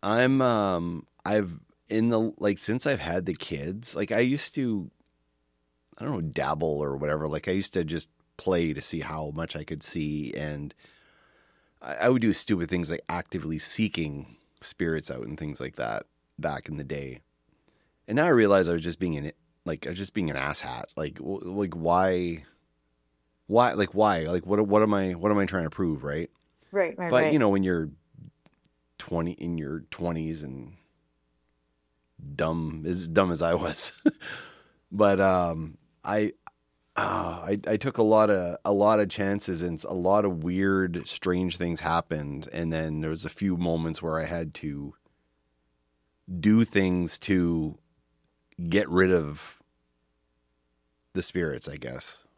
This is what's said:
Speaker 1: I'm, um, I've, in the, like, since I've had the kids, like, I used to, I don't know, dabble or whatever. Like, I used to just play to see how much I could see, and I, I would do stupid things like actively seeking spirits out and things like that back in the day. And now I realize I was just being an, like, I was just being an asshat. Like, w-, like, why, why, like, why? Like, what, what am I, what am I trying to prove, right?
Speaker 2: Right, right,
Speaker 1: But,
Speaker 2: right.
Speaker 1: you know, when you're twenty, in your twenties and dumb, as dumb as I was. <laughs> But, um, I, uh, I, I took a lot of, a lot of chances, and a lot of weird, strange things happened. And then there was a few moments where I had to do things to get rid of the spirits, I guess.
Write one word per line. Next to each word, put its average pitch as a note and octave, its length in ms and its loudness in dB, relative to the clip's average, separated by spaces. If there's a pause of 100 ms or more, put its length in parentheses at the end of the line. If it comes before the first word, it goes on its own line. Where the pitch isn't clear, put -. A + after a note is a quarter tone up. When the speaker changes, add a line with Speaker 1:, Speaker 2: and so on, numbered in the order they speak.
Speaker 1:
I'm, B2+ 380 4
um, F#2 640 0 (160)
I've, G2+ 300 0 (380)
in A2 180 2
the, A2+ 300 2
like, G2+ 200 2
since - 280 -2
I've C#3 140 0
had E2+ 260 -2
the F2 80 -2
kids, E2+ 600 -8
like, G2 160 -4
I A2 100 2
used C3 340 0
to, A2+ 360 -2 (1080)
I - 60 -10
don't C#3 100 -4
know, F#2+ 80 -4
dabble D2+ 600 -2
or C#2 140 -2
whatever. D2+ 320 -2
Like, D#2 180 -4
I F#2+ 40 -2
used F#2+ 240 -2
to F2 100 0
just D#2+ 240 -6 (300)
play E2+ 340 2
to C#2 80 -6
see E2 200 -4
how D2+ 340 -8
much D#2+ 200 -8
I D2+ 100 -8
could D2+ 180 -8
see, D2+ 520 -4
and D2 400 -8 (1080)
I, B1+ 140 -8
I F2+ 120 4
would B2+ 140 4
do G#2+ 100 6
stupid F2 380 0
things F2 200 -2
like E2 200 -4
actively D#2+ 480 -4
seeking D2+ 800 -2 (260)
spirits D#2+ 480 -4
out B1 160 -10
and D2 120 -10
things D2+ 220 -8
like C2 160 -8
that A1+ 280 -4 (340)
back D2+ 320 -6
in D2 80 -8
the C#2+ 60 -8
day. C2+ 360 -8 (880)
And A2 80 -2
now D3+ 80 4
I F3 60 4
realize G2+ 360 8
I E2+ 60 0
was E2 100 0
just E2+ 160 -4
being E2+ 200 -2
an, C#2+ 140 -6 (340)
like, D#2+ 200 -6
I C#2+ 40 -8
was F2+ 80 -8
just G2 160 -8
being F2 160 -2
an C#2 80 -4
asshat. C2 460 -4 (120)
Like, D2+ 200 -6
w-, F#2 280 -8
like, F#2+ 300 -4
why, F2 720 2 (1000)
why, A#2 260 4
like, F#2+ 200 0
why? G2+ 280 4
Like, E2 260 -2
what, G#2 200 2
what G#2 140 6
am G#2 140 4
I, F#2+ 180 0
what F2+ 180 0
am G#2 60 4
I G2+ 80 4
trying F#2+ 200 -2
to D#2 60 -2
prove, D#2 320 -2
right? C#2+ 280 -6 (420)
Speaker 2:
Right, F3+ 260 -2
right, F3 120 -4
Speaker 1:
But, B2+ 140 4
Speaker 2:
right. D#3 80 2
Speaker 1:
you D#3 60 4
know, A2+ 100 6
when G2 140 4
you're E2+ 260 0 (1120)
twenty, E2+ 340 -4
in E2+ 240 -6
your D#2 240 -6 (100)
twenties D#2+ 520 -6
and C2+ 340 -14 (1600)
dumb, D#2+ 520 -2
as F2 220 -2
dumb F2+ 220 4
as D#2+ 100 -2
I E2+ 140 4
was. - 440 0
<laughs> - 40 -20 (880)
But, G2 280 6
um, F2 580 2 (260)
I, G#2+ 280 0 (640)
uh, F2+ 500 -4
I, G2+ 200 0
I G#2+ 100 2
took C3 220 -2
a A#2 40 6
lot G#2+ 280 8
of, F2+ 340 2
a G2+ 80 4
lot G#2 280 6
of G2+ 80 2
chances, F#2+ 540 -2
and E2+ 220 -4
a - 100 -6
lot F#2+ 300 4
of E2+ 200 -2
weird, F#2 640 2
strange F2+ 480 0
things E2+ 240 -2
happened. D2+ 720 -2
And E2 200 -2
then D#2+ 280 -2
there D#2 100 -2
was D#2+ 140 -6
a E2 60 -6
few F#2+ 260 -2
moments E2 460 -2
where D#2+ 180 -2
I D#2 60 -4
had E2 280 -6
to C#2+ 400 -10 (1500)
do G#2+ 240 8
things F2+ 560 2
to E2+ 580 2 (880)
get G2 200 2
rid F#2 240 6
of D2+ 500 -2 (1500)
the - 100 -4
spirits, D#2 460 -2
I C#2+ 80 -10
guess. B1+ 480 -10 (140)